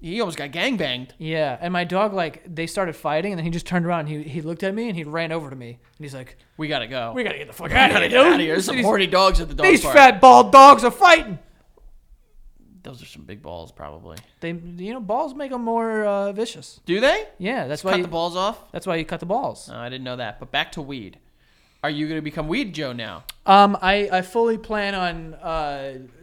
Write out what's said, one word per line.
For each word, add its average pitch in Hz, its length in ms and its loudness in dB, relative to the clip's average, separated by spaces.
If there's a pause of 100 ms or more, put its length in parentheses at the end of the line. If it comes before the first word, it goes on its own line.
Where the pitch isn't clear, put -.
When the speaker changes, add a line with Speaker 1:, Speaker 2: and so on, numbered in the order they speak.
Speaker 1:
he 175 200 -8
almost 170 180 -6
got 143 120 -10
gangbanged. 160 680 -6
Speaker 2:
Yeah, 156 420 -4
and 175 100 -6
my 180 120 -2
dog, 190 300 -2
like, 170 280 -6 (100)
they 165 140 -6
started 170 300 -6
fighting, 160 360 -4
and 185 80 -8
then 160 60 -6
he 170 60 -4
just 165 160 -8
turned 180 180 -2
around, 165 220 -4
and - 20 -8
he, 151 140 -8
he 156 180 -10
looked 165 220 -8
at 196 100 -4
me, 233 160 -6
and 180 80 -6
he 165 60 -8
ran 160 280 -6
over 160 200 -8
to 135 40 -14
me, 123 140 -16
and 120 80 -20 (260)
he's 139 120 -16
like, 127 200 -16 (220)
Speaker 1:
"We 156 100 -8
gotta 135 200 -4
go. 120 280 -8
Speaker 2:
"We 254 80 -4
gotta 196 140 -6
get 143 80 -14
the - 80 -20
fuck - 160 -12
Speaker 1:
We - 60 -4
Speaker 2:
outta 262 180 4
Speaker 1:
gotta 175 140 0
Speaker 2:
here, - 20 -4
Speaker 1:
get 247 120 4
outta 320 100 8
Speaker 2:
dude. 302 100 2
Speaker 1:
here. 160 140 -2
There's 185 100 -2
some 285 120 -4
Speaker 2:
These, 240 80 0
Speaker 1:
horny 196 220 2
dogs 185 320 4
at 165 100 -4
the - 40 -10
dog - 140 0
Speaker 2:
these 349 160 6
Speaker 1:
park." - 120 -2
Speaker 2:
fat 262 240 10
bald 247 320 10
dogs 269 320 12
are 240 80 2
fighting." 320 460 4 (1500)
Speaker 1:
Those 127 160 -18
are - 40 -20
some - 180 -20
big 95 180 -18
balls, 82 300 -14
probably. 80 460 -18 (220)
Speaker 2:
They, 170 120 -10
you 175 420 -14
know, 262 80 -12
balls 254 320 -6
make 269 180 -12
'em 240 120 -8
more, 226 420 -4
uh, 202 260 -2
vicious. - 540 -12
Speaker 1:
Do 180 140 -2
they? 349 260 0 (140)
Speaker 2:
Yeah, 196 280 -6
that's 147 140 -8
Speaker 1:
Just - 20 -16
Speaker 2:
why 185 80 -2
Speaker 1:
cut - 60 0
Speaker 2:
you 180 60 -4
Speaker 1:
the 175 60 -8
balls 170 260 -4
off? 196 360 -6
Speaker 2:
That's - 160 -14
why 175 80 -2
you 165 100 -4
cut 165 140 -10
the 170 60 -10
balls. 196 480 -6
Speaker 1:
Oh, - 40 -16
I 120 120 -12
didn't 131 140 -12
know 127 120 -10
that. 117 240 -12
But 123 120 -18
back 151 220 -2
to 170 80 -10
weed. 131 380 -16 (640)
Are 147 60 -4
you 151 180 -6
gonna 156 140 -8
become 156 260 -10
Weed 202 260 -6
Joe 147 200 -8
now? 107 300 -12 (220)
Speaker 2:
Um, 202 360 4
I, 202 300 -2
I 185 100 -2
fully 226 360 -4
plan 208 380 -8
on, 165 400 -8
uh, 147 580 -8 (300)